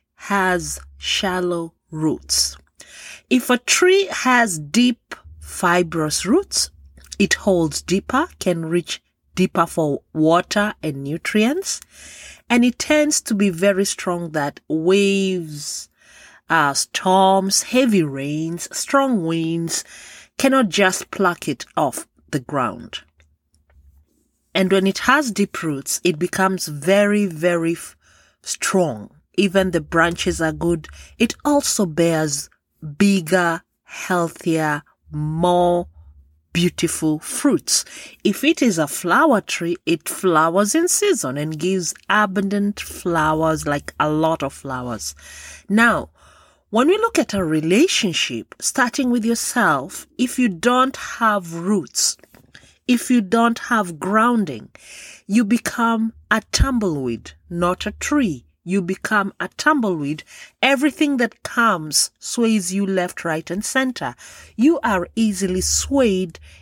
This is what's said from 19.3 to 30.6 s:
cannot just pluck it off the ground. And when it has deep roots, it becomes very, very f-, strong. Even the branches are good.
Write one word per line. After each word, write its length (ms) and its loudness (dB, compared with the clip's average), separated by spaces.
cannot 320 2
just 420 0
pluck 380 -2
it 160 -6
off 320 -2
the 80 -2
ground. 600 -6
And 160 2
when 160 4
it 120 -2
has 300 2
deep 320 -2
roots, 440 -4
it 120 0
becomes 500 -2
very, 580 2
very 480 0
f-, 240 -12
strong. 720 -2
Even 340 2
the 100 0
branches 580 0
are 140 0
good. 340 -2